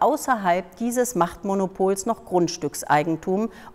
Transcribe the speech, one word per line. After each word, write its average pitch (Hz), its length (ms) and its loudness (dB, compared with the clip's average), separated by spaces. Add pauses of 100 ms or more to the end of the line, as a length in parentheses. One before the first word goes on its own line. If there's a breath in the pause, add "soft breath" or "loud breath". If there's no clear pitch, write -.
außerhalb 202 760 0
dieses 240 380 -2
Machtmonopols 190 880 0
noch - 220 -4
Grundstückseigentum 170 1200 0 (260 loud breath)